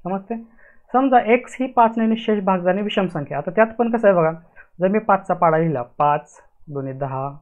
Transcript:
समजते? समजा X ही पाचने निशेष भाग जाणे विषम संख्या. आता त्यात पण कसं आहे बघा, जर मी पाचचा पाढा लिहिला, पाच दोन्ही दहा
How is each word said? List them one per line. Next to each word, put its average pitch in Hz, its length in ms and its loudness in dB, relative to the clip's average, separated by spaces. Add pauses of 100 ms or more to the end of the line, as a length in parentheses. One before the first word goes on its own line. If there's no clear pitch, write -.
समजते? 196 560 -8 (340)
समजा 254 260 4
X 240 400 0
ही 262 80 -2
पाचने 226 380 2
निशेष 220 380 -2
भाग 190 160 0
जाणे 185 220 0
विषम 202 260 -2
संख्या. 147 300 -8
आता 160 140 -6
त्यात 220 160 2 (100)
पण 240 140 0
कसं 226 160 2
आहे 190 100 6
बघा, 160 140 2 (480)
जर 180 80 2
मी 208 120 2
पाचचा 196 340 0
पाढा 170 240 2
लिहिला, 160 240 0
पाच 147 600 -2 (260)
दोन्ही 135 260 -8
दहा 135 360 -6 (120)